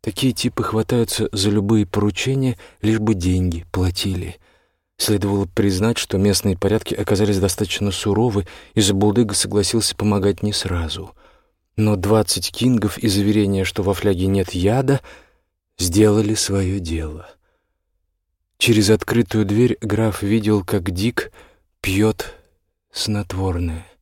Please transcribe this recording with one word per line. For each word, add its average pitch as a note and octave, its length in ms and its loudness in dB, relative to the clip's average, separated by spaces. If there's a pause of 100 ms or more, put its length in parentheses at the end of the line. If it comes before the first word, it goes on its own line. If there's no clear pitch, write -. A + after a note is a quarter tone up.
Такие B2+ 320 -2
типы - 300 -4
хватаются A2 680 0
за G2+ 200 0
любые G#2 340 2
поручения, A#2+ 720 -2 (240)
лишь A2 180 2
бы A2 160 2
деньги F2+ 560 0
платили. F2+ 680 -4 (580)
Следовало G2+ 480 0
признать, G2+ 540 0
что - 180 -4
местные G2 400 2
порядки G2+ 380 -2
оказались G2+ 440 0
достаточно G2 520 -2
суровы, G2+ 560 0 (280)
и A2+ 60 2
забулдыга G2+ 540 2
согласился G2+ 600 0
помогать G2+ 480 0
не G#2 120 -2
сразу. F2 600 -6 (640)
Но G#2+ 200 2
двадцать G2+ 540 0
кингов A2+ 460 0
и - 120 -2
заверение, G2 560 2
что F#2+ 180 -4
во F#2+ 100 0
фляге F#2 340 0
нет G2 280 0
яда, B2+ 460 2 (800)
сделали G#2 560 4
своё G2 440 -2
дело. E2 500 -8 (1300)
Через G#2+ 320 2
открытую A2 560 2
дверь A2+ 380 2
граф G#2 400 -2
видел, G#2 420 2
как F#2 260 -2
Дик G2 400 -4 (520)
пьёт G#2 520 0 (560)
снотворное. F2+ 960 -4 (160)